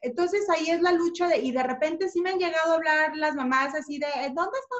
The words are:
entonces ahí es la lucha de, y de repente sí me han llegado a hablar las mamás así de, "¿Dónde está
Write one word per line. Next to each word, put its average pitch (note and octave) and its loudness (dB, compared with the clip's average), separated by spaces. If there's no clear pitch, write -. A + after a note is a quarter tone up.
entonces F4 -2
ahí D#4+ 2
es E4+ 2
la F4+ 4
lucha E4+ 2
de, E4 4
y B3+ -2
de B3+ 0
repente D#4 -2
sí F4 0
me F#4 0
han F#4+ 0
llegado E4 2
a - 6
hablar D#4 2
las D4+ 0
mamás C4+ 0
así D4 -6
de, D4 -2
"¿Dónde C#4 -4
está C5 -8